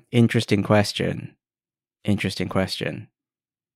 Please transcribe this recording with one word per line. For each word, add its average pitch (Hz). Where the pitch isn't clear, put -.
interesting 113
question. -
Interesting 95
question. 95